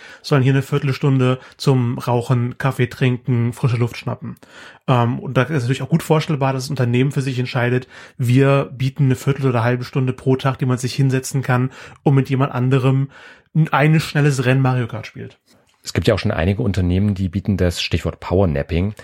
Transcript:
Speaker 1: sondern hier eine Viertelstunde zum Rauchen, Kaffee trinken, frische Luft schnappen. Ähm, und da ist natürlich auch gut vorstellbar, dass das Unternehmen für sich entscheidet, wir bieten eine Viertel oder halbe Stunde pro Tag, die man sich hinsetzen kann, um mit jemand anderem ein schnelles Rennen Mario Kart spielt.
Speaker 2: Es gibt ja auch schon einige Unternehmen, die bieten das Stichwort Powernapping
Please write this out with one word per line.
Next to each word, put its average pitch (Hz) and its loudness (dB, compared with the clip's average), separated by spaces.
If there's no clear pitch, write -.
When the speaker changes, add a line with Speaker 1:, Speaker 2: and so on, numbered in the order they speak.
Speaker 1:
sondern 135 2
hier 135 4
eine 135 2
Viertelstunde 135 0
zum 131 0
Rauchen, 123 0
Kaffee 131 0
trinken, 120 0
frische 120 0
Luft 117 -2
schnappen. - -10
Ähm, 123 2
und 127 -8
da 131 4
ist 127 -4
natürlich 135 -2
auch 131 -8
gut - 0
vorstellbar, 143 0
dass 131 -6
das 143 -10
Unternehmen 127 0
für 139 -4
sich 127 -4
entscheidet, 123 -2
wir 135 2
bieten 131 -2
eine 127 2
Viertel 135 -2
oder 117 2
halbe 123 0
Stunde 127 -2
pro 131 0
Tag, 127 -2
die 139 -4
man 123 0
sich 123 -6
hinsetzen 131 0
kann, 127 0
um 143 4
mit 135 2
jemand 135 0
anderem 131 2
ein 156 4
schnelles 143 0
Rennen 131 2
Mario 127 0
Kart 107 -10
spielt. 113 -16
Speaker 2:
Es - -10
gibt - -2
ja 113 4
auch 95 0
schon - -2
einige 95 0
Unternehmen, 95 2
die 92 -2
bieten 98 -2
das 87 0
Stichwort - -4
Powernapping 87 0